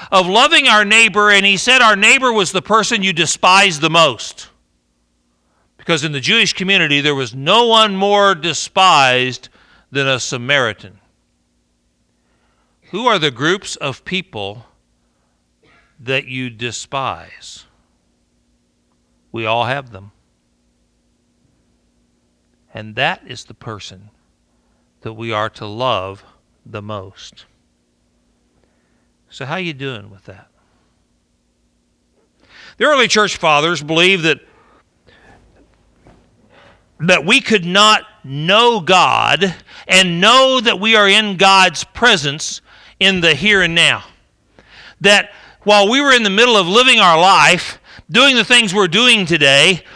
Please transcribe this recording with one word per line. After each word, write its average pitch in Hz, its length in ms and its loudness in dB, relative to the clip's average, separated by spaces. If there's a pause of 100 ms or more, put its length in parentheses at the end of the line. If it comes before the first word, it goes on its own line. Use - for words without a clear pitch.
(120)
of 185 160 2
loving 269 400 2
our 214 160 4
neighbor, 208 460 2
and 196 160 2
he 196 100 2
said 247 260 2
our 214 140 4
neighbor 247 360 2
was 208 200 -2
the 185 100 -4
person 214 400 -2
you 190 100 -2
despise 180 680 2
the 160 100 -2
most. 156 580 -2 (1300)
Because 156 280 -6
in 156 80 -6
the 139 80 -8
Jewish 208 320 0
community, 175 480 -2
there 147 140 -2
was 127 200 -8
no 185 320 0
one 220 300 2
more 202 400 0
despised 143 1120 0 (420)
than 135 160 -4
a 131 140 -2
Samaritan. 120 800 -6 (1900)
Who 233 160 -6
are 214 120 -2
the 147 140 -4
groups 156 440 -6
of 139 280 -12
people 113 640 -12 (1300)
that 131 280 -8
you 127 240 -10
despise? 113 1120 -12 (1700)
We 113 120 -10
all 113 200 -2
have 131 260 -8
them. 101 220 -20 (2500)
And 107 220 -16
that 151 320 -4
is - 200 -18
the - 80 -20
person 104 560 -18 (920)
that 113 140 -14
we 113 180 -10
are 107 180 -4
to - 160 -16
love 104 560 -6 (420)
the 107 160 -14
most. 101 640 -18 (1800)
So - 160 -18
how 147 120 -10
you 175 160 -8
doing 127 380 -14
with 98 160 -20
that? 98 200 -20 (2250)
The 220 80 -4
early 269 240 2
church 208 280 -2
fathers 156 460 0
believed 165 400 0
that, 156 160 -2 (2500)
that 175 240 0
we 240 160 2
could 208 240 -2
not 202 400 2 (180)
know 196 560 0
God 151 760 0 (360)
and 185 320 0
know 254 400 4
that 214 180 -4
we 220 160 0
are 202 140 4
in 208 280 0
God's 185 460 2
presence 156 800 -2 (400)
in 190 200 0
the 165 140 2
here 196 260 0
and 170 140 -2
now. 143 300 0 (960)
That 196 320 2 (320)
while 202 240 4
we 254 120 0
were 285 120 2
in 240 100 2
the 208 80 -2
middle 226 260 2
of 180 120 2
living 240 320 4
our 165 200 4
life, 175 600 2 (280)
doing 254 280 2
the 220 80 0
things 233 280 0
we're 196 140 0
doing 208 400 0
today, 147 560 2 (140)